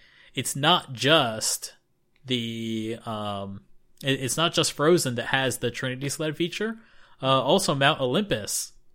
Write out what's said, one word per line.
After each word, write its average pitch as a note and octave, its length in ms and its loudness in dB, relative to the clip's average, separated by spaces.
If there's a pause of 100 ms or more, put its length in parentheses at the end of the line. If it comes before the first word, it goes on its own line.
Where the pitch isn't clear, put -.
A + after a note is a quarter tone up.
(360)
it's C3+ 200 -4
not D3 380 2
just A#2+ 800 2 (540)
the, A2+ 800 -4
um, G2+ 540 -8 (420)
it, C3+ 160 0
it's C3+ 180 -4
not E3 160 0
just D#3+ 200 2
Frozen D3 420 2
that A2+ 120 -4
has C3 300 0
the A#2+ 140 -2
Trinity C3 380 -6
Sled D#3 280 -4
feature. G#3 400 -4 (420)
Uh, C3+ 220 4
also D#3+ 320 4
Mount C#3 260 4
Olympus. C3+ 760 -2 (220)